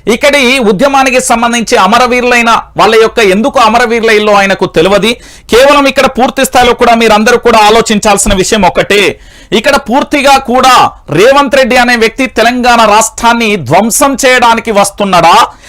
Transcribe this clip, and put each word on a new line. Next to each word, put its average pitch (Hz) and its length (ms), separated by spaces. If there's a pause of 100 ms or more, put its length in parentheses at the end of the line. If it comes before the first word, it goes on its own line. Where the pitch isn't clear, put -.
(120)
ఇక్కడి 277 460
ఉద్యమానికి 262 600
సంబంధించి 233 560
అమరవీరులైన 233 840 (160)
వాళ్ళ 208 180
యొక్క 220 240
ఎందుకు 226 420
అమరవీరులైల్లో 220 760
ఆయనకు 196 320
తెలియదు. 190 460 (400)
కేవలం 277 340
ఇక్కడ 269 200
పూర్తి 262 380
స్థాయిలో 247 300
కూడా 240 200
మీరందరూ 226 440
కూడా 233 200
ఆలోచించాల్సిన 214 760
విషయం 196 280
ఒకటే, 185 580 (320)
ఇక్కడ 247 240
పూర్తిగా 277 600
కూడా 254 540 (200)
రేవంత్ 269 460
రెడ్డి 254 200
అనే 247 200
వ్యక్తి 226 300
తెలంగాణ 240 580
రాష్ట్రాన్ని 220 720
ధ్వంసం 202 600 (100)
చేయడానికి 233 440
వస్తున్నాడా, 196 760 (220)